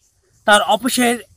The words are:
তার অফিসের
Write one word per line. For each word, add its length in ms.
তার 160
অফিসের 580